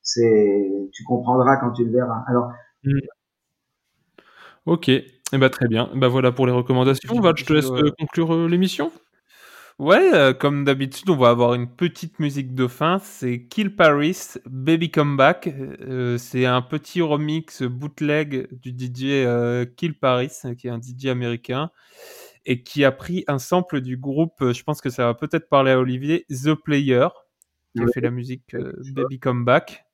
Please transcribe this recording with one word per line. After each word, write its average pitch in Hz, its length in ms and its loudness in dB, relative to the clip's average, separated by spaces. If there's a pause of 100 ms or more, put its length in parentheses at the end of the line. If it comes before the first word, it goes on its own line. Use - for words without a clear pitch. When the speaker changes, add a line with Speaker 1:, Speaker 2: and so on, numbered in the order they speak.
Speaker 1:
c'est, 104 680 2 (200)
tu - 140 -20
comprendras 123 540 2
quand 123 140 -4
tu 120 120 -2
le 113 80 -4
verras. 120 360 -2
Alors. 123 220 0 (320)
Speaker 2:
Hmm. 139 160 0 (1700)
Ok. 170 220 0
Eh 131 160 4 (280)
ben, 135 160 4
très 127 200 0
bien. 113 260 0
Ben, 131 140 2
voilà 127 240 2
pour 127 140 2
les 123 60 2
recommandations. 127 640 0
Speaker 3:
Je, 240 60 2
Speaker 2:
Val, 170 160 4
je 135 80 -10
te - 80 -14
Speaker 3:
je, - 20 4
Speaker 2:
laisse, 143 160 2
Speaker 3:
euh, 147 160 2
Speaker 2:
euh, 147 120 2
conclure, 165 360 -2
euh, 165 140 0
l'émission. 185 440 -2 (840)
Speaker 3:
Ouais, 220 360 6
euh, 139 200 6
comme 143 300 0
d'habitude, 135 460 -2
on 165 60 4
va 123 140 6
avoir 120 240 4
une 123 140 -4
petite 170 520 -6
musique 139 340 -4
de 127 120 0
fin. 156 360 -2
C'est 123 460 -8
Kill 202 260 -4
Paris, 156 600 2 (120)
Baby 151 440 0
Come 147 260 0
Back. 151 320 2 (320)
Euh, 123 380 -4
c'est 127 280 -2
un 123 160 2
petit 151 380 -6
remix 151 640 -2
bootleg 147 840 -4 (140)
du 127 120 -14
D 127 220 -8
J, 131 180 -4
euh, 123 520 0 (120)
Kill 165 220 -4
Paris, 127 320 0 (280)
qui 123 100 -10
est - 20 -6
un 117 80 -8
D 120 180 -14
J 135 120 -6
américain, 123 600 -4 (760)
et 123 180 -4
qui 143 220 -2
a 131 80 6
pris 180 360 -8
un 143 100 0
sample 175 420 -2
du 127 160 -8
groupe, 139 460 -4
euh, 123 100 2
je 120 100 -6
pense 151 180 -6
que 135 100 -4
ça 123 160 -2
va 117 80 0
peut-être 156 340 -4
parler 135 240 4
à 131 60 4
Olivier, 127 500 -2
The 143 260 0
Player, 143 520 2 (680)
qui 117 80 -4
a - 40 2
Speaker 1:
Oui. 120 80 2
Speaker 3:
fait 127 80 -6
la 123 80 0
musique, 123 440 -10
euh, 131 200 -10 (100)
Speaker 1:
Oui, 135 80 -16
Speaker 3:
Baby 131 260 -6
Come 123 260 -2
Back. 127 480 0